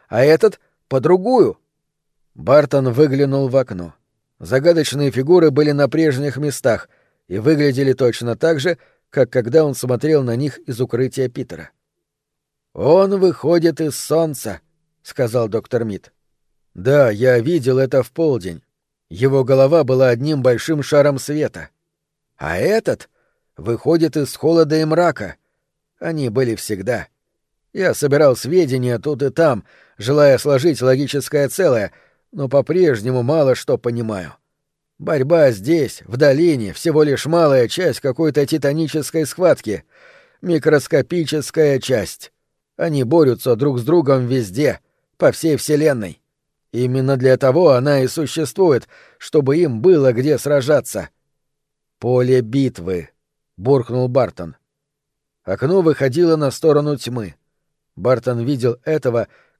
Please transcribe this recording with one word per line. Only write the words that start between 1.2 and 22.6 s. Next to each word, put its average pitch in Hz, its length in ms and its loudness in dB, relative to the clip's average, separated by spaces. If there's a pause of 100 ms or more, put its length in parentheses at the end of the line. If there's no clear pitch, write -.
Бартон 131 580 2
выглянул 139 560 0
в 123 80 0
окно. 92 380 -6 (440)
Загадочные 147 720 0
фигуры 156 400 4
были 147 220 2
на 143 160 2
прежних 143 480 -2
местах 131 520 -4 (380)
и 90 120 -8
выглядели 139 560 2
точно 120 420 -2
так 160 240 0
же, 165 180 -2 (320)
как 127 200 0
когда 127 340 2
он 143 100 -2
смотрел 135 480 0
на 120 140 -4
них 135 220 -6
из 120 220 -8
укрытия 127 480 -4
Питера. 87 420 -14 (1040)
«Он 190 440 2
выходит 170 600 0
из 151 160 -6
солнца», — 147 640 -4 (420)
сказал 117 460 -4
доктор 113 360 -4
Мид. 101 280 -10 (640)
Да, 127 320 2
я 120 300 2
видел 131 380 0
это 131 260 0
в - 80 -20
полдень. 101 500 -4 (480)
Его 135 320 0
голова 135 400 4
была 131 280 2
одним 135 320 -2
большим 131 420 0
шаром 143 340 2
света. 135 520 -8 (640)
А 78 200 -8
этот 156 520 -2 (480)